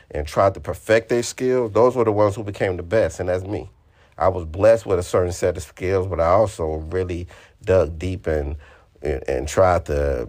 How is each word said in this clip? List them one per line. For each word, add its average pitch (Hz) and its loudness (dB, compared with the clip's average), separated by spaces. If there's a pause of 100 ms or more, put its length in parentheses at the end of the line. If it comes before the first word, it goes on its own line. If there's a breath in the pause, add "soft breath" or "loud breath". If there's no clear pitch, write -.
(100)
and 76 -6
tried 98 2
to - -14
perfect 110 0
their 120 0
skills, 127 -2
those 117 4
were 127 2
the 110 2
ones 104 4
who 117 -8
became 104 -4
the 82 -8
best, 90 0
and 90 -6
that's 92 -2
me. 95 -8 (480 soft breath)
I 82 0
was 90 -4
blessed 98 2
with 95 0
a 87 -2
certain 92 0
set 87 -2
of 90 -8
skills, 92 -4
but 87 -4
I 82 2
also 85 0
really 90 -4 (360 loud breath)
dug 85 2
deep 90 -6
and, 76 -2 (440 soft breath)
and, 69 -4
and 67 -2
tried 90 2
to 71 -2